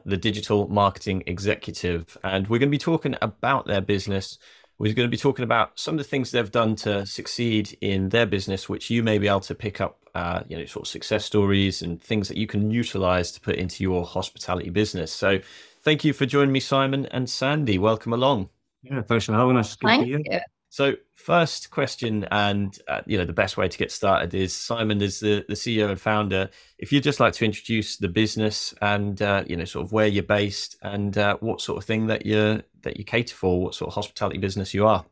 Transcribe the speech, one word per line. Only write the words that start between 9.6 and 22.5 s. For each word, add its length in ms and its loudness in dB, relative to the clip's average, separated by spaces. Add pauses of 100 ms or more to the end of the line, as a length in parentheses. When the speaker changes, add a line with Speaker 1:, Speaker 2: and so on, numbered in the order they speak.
Speaker 1:
up, 200 -4 (160)
uh, 340 -4
you 80 -10
know, 80 -8
sort 220 -12
of 20 -10
success 380 -4
stories 560 2
and 200 -6
things 260 -2
that 100 -8
you 80 -2
can 240 0
utilize 600 0
to 100 -18
put 140 -2
into 280 -6
your 220 0
hospitality 640 -6
business. 420 -2
So 280 2 (420)
thank 200 2
you 120 2
for 100 -2
joining 280 4
me, 80 2
Simon 460 0
and 220 -4
Sandy. 480 0
Welcome 380 2
along. 340 2 (340)
Speaker 2:
Yeah, 200 -6
thanks 240 0
for 80 0
having 240 6
us. 180 -2
Good 100 -2
to 60 6
Speaker 3:
Thank 120 4
Speaker 2:
be 80 -2
here. 120 -2
Speaker 3:
you. 160 -2 (320)
Speaker 1:
So 220 2 (200)
first 560 0
question, 600 -2
and, 560 2